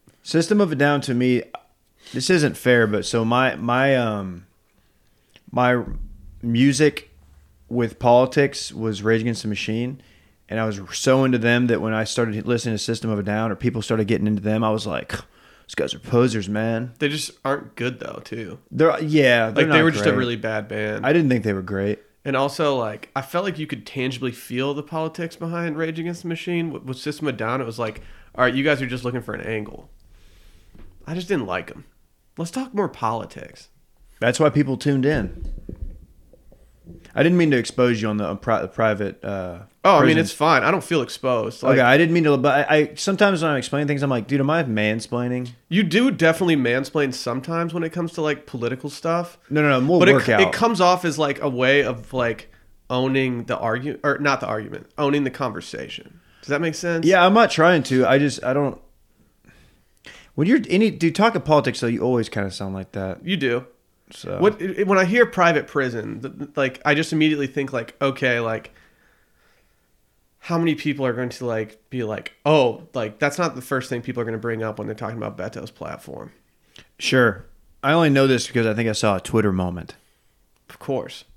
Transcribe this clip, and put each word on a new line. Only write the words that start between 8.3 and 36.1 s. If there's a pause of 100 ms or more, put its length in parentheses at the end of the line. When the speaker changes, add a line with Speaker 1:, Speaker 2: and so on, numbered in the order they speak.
Speaker 1:
was
Rage
Against
the
Machine, (460)
and
I
was (120)
so
into
them
that
when
I
started
listening
to
System
of
a
Down
or
people
started
getting
into
them,
I
was
like,
"These
guys
are
posers,
man."
Speaker 2:
They
just (140)
aren't
good
though,
too. (120)
Speaker 1:
They're,
yeah,
they're
Speaker 2:
Like,
they
Speaker 1:
not
Speaker 2:
were
just
a
Speaker 1:
great.
Speaker 2:
really
bad
band.
Speaker 1:
I
didn't
think
they
were
great. (260)
Speaker 2:
And
also,
like,
I
felt
like
you
could
tangibly
feel
the
politics
behind
Rage
Against
the
Machine.
With,
with
System
of
a
Down,
it
was
like, (320)
"All
right,
you
guys
are
just
looking
for
an
angle." (1160)
I
just
didn't
like
'em. (520)
Let's
talk
more
politics. (520)
Speaker 1:
That's
why
people
tuned
in. (1600)